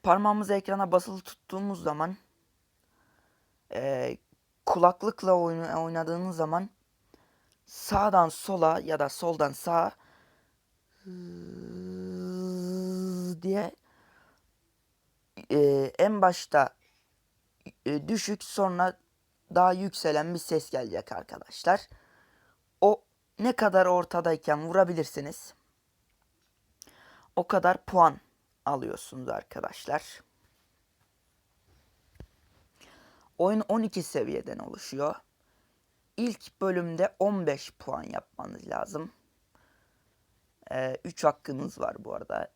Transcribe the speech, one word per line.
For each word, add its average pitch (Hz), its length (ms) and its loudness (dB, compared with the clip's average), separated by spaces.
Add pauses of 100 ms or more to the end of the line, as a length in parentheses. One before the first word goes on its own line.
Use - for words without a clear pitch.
Parmağımızı 202 520 4
ekrana 196 380 0
basılı 185 280 2
tuttuğumuz 190 640 -8
zaman, 156 340 -4 (1600)
e, 127 440 -4 (500)
kulaklıkla 185 680 4
oyna-, 165 500 0
oynadığınız 165 520 -4
zaman 165 340 -2 (960)
sağdan 196 640 4
sola 165 520 2
ya 156 180 -2
da 143 100 2
soldan 151 440 -2
sağa 170 400 0 (3500)
diye, 196 340 -2 (1700)
e, 147 80 4 (400)
en 202 240 4
başta, 151 520 2 (1120)
e, 147 220 -4
düşük 208 360 -4
sonra 185 540 0 (560)
daha 180 180 6
yükselen 170 600 -2
bir 170 40 -4
ses - 320 -2
gelecek 113 420 -6
arkadaşlar. - 760 -2 (920)
O 208 240 6 (340)
ne 240 140 2
kadar 190 340 6
ortadayken 170 800 0
vurabilirsiniz, 160 880 0 (1800)
o 175 100 0
kadar 185 380 2
puan 165 360 6 (460)
alıyorsunuz 127 640 -6
arkadaşlar. - 960 -8 (3250)
Oyun 208 220 4
on 220 220 0
iki 190 200 -4
seviyeden 127 560 -6
oluşuyor. - 560 -6 (1000)
İlk - 440 -6
bölümde 180 580 -2
on 190 280 0
beş 143 260 -4
puan - 300 -10
yapmanız - 680 -12
lazım. - 440 -6 (1600)
Ee, 131 340 -4
üç - 200 -8
hakkınız 139 560 0
var - 240 -6
bu - 100 -8
arada. - 420 -6